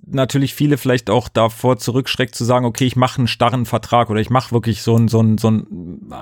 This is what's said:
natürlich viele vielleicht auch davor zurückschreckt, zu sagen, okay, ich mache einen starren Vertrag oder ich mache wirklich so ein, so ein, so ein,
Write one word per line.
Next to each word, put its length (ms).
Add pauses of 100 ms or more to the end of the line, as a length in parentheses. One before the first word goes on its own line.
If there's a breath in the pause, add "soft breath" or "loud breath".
natürlich 480
viele 240
vielleicht 320
auch 200
davor 480
zurückschreckt, 580
zu 100
sagen, 180
okay, 220
ich 100
mache 220
einen 100
starren 380
Vertrag 460
oder 80
ich 100
mache 220
wirklich 320
so 120
ein, 120
so 120
ein, 200
so 100
ein, 720